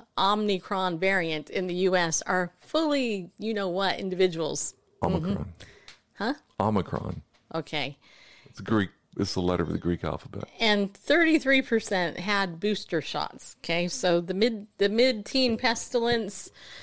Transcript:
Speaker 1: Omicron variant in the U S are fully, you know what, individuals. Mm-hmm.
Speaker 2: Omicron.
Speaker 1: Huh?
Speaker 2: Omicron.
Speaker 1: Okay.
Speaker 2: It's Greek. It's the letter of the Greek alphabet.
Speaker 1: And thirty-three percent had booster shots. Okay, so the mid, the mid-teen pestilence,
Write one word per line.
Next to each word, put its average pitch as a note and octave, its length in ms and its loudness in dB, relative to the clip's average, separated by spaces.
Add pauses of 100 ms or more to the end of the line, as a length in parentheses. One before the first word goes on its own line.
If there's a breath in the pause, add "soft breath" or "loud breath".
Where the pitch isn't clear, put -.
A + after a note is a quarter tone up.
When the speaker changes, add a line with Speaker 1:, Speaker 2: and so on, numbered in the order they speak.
(160)
Speaker 1:
Omicron F#3+ 840 2
variant E3 520 0
in F#3 160 -2
the F3 80 -4
U F#3 220 4
S E3 260 2
are F#3 380 0
fully, B3+ 800 0
you G#3+ 160 -4
know G3 140 -2
what, F3+ 300 0
individuals. E3+ 760 0 (280)
Mm-hmm. E2+ 120 2
Speaker 2:
Omicron. F2+ 380 -2 (640 loud breath)
Speaker 1:
Huh? A#3 200 -2 (240)
Speaker 2:
Omicron. - 640 -2 (320)
Speaker 1:
Okay. D3 420 -4 (500 soft breath)
Speaker 2:
It's - 140 -18
Greek. G2 300 2 (280)
It's G2 160 -2
the F#2 80 0
letter F2 220 2
of D#2 60 -2
the E2+ 80 -2
Greek E2+ 260 -2
alphabet. - 400 -8 (140)
Speaker 1:
And G3+ 360 2
thirty-three D4 680 4
percent G3+ 560 0
had F#3 420 -2
booster F#3+ 420 -2
shots. - 560 -8
Okay, F3 300 -2
so F3 320 2
the F3 140 -4
mid, G#3+ 340 0 (100)
the G3 100 4
mid-teen A#3 680 2
pestilence, A#3 920 -2 (320 loud breath)